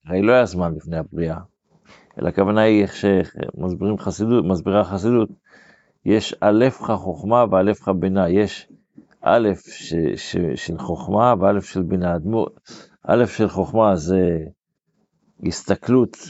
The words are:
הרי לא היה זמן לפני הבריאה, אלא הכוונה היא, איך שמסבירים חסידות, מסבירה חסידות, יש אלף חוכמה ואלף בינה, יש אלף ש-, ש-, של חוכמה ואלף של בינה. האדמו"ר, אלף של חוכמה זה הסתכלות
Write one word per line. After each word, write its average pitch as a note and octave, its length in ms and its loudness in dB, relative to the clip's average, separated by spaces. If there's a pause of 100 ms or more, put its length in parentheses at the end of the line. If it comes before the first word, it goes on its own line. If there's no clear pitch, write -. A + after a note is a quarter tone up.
הרי F#2 160 -2
לא A2 100 4
היה B2 140 6
זמן F2 300 -4
לפני D#2+ 220 -10
הבריאה, D#2+ 420 -6 (800)
אלא - 80 -2
הכוונה G2 340 2
היא, G#2+ 200 4
איך G2 140 -2
שמסבירים F#2 1040 -2
חסידות, G#2 480 0
מסבירה F#2 380 0
חסידות, G2+ 460 0 (760)
יש G2+ 380 0
אלף A2 380 2
חוכמה G2+ 720 0
ואלף G2 380 2
בינה, F#2+ 400 0
יש G2+ 380 0 (580)
אלף G#2 420 2
ש-, - 260 -14 (220)
ש-, F2 400 -6
של E2 220 -10
חוכמה G#2 640 0
ואלף G2 260 2
של - 160 -6
בינה. F2+ 300 -2
האדמו"ר, F#2 360 -2 (600)
אלף A2+ 280 2
של G#2+ 120 2
חוכמה G2 460 2
זה F2 420 0 (1080)
הסתכלות G#2+ 720 0 (120)